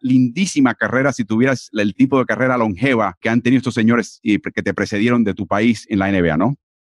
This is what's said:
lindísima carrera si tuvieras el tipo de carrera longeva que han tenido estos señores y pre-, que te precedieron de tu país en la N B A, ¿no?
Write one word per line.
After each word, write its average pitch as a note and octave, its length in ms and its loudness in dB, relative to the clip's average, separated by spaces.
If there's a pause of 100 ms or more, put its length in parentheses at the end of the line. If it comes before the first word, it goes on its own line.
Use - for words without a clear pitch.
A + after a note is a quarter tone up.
lindísima B2+ 720 2
carrera B2+ 400 0
si A#2+ 100 -4
tuvieras A#2 480 -2
el G#2 220 -2
tipo C3 240 2
de B2 80 0
carrera B2 320 0
longeva A2 640 0
que A2+ 80 -2
han A#2 100 2
tenido B2 160 2
estos A#2+ 160 -2
señores A#2 500 0
y G#2+ 140 0
pre-, - 160 -6
que G#2+ 100 -6
te F#2+ 120 -4
precedieron A2 500 0
de G2 80 -2
tu F#2 140 -8
país A2 420 0
en G2+ 120 -2
la F#2+ 100 0
N F#2+ 100 0
B E2+ 100 2
A, D2+ 60 -2
¿no? A2 200 -2 (380)